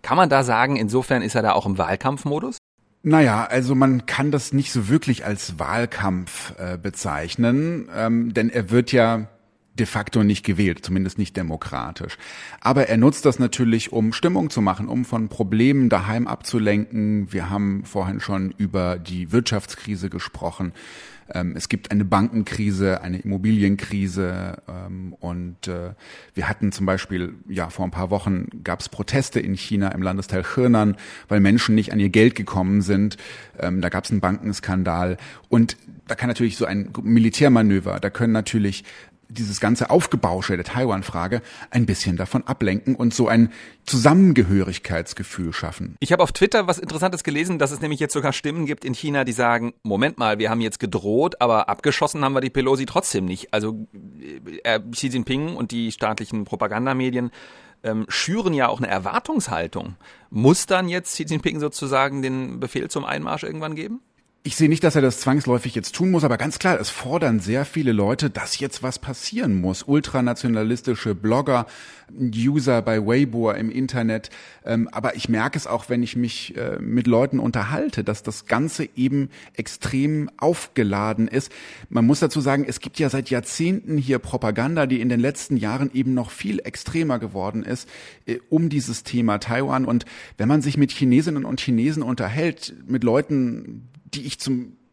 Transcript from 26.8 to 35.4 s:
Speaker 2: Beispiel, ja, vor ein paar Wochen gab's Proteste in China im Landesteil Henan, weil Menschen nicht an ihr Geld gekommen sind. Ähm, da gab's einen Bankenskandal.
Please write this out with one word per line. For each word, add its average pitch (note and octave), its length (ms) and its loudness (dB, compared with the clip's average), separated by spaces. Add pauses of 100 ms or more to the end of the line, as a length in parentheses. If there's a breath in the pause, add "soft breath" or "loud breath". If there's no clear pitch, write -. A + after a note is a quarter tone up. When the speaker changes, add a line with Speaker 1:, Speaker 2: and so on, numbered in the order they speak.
Speaker 2:
Beispiel, F#2 500 -2 (120)
ja, F2+ 220 -6
vor F#2 160 -6
ein F#2 60 -6
paar F2+ 180 -4
Wochen F#2+ 380 -2 (180)
gab's F2 240 -6
Proteste - 500 -2
in G2 160 -2
China G2 380 -2
im F#2 80 -4
Landesteil F#2 420 -2
Henan, A2 540 4 (320 loud breath)
weil G#2 100 4
Menschen G#2+ 360 6
nicht G#2+ 180 2
an G#2 80 2
ihr G2+ 80 4
Geld A2+ 260 6
gekommen G2 460 2
sind. G2 340 2 (420 loud breath)
Ähm, F#2 220 -2
da F2 80 0
gab's F#2 240 -2
einen A2 80 2
Bankenskandal. F#2 960 0 (320 loud breath)